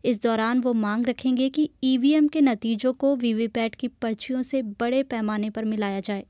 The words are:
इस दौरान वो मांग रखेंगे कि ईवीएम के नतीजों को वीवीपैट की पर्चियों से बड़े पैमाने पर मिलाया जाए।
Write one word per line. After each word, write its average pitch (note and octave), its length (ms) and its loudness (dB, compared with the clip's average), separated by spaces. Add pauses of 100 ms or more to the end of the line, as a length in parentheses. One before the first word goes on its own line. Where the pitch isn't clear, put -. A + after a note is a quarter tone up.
इस A3+ 180 0
दौरान A3+ 380 2
वो B3 120 0
मांग A3 340 0
रखेंगे B3+ 420 0
कि D4 220 0 (140)
ईवीएम C#4 440 4
के D#4 120 0
नतीजों A#3 520 2
को C4+ 240 2
वीवीपैट A3+ 580 -2
की B3 140 -6
पर्चियों B3 540 -4
से C4 200 -2
बड़े A#3+ 400 -2
पैमाने G#3+ 480 -2
पर A3 140 -6
मिलाया G#3 360 -2
जाए। G3+ 300 -6